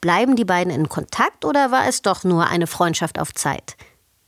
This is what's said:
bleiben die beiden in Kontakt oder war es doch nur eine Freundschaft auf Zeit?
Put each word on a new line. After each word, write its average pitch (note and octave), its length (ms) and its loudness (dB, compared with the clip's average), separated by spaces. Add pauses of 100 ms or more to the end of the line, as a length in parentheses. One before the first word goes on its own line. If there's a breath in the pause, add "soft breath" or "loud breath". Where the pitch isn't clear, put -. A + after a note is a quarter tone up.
bleiben A3 340 4
die A3+ 100 2
beiden F3+ 260 0
in D3 180 0
Kontakt - 560 -4
oder C#4 260 2
war C4 160 2
es - 160 -4
doch F#3+ 200 -2
nur E3+ 220 2
eine E3+ 220 0
Freundschaft E3 520 -2
auf - 140 -6
Zeit? - 420 -6 (520 soft breath)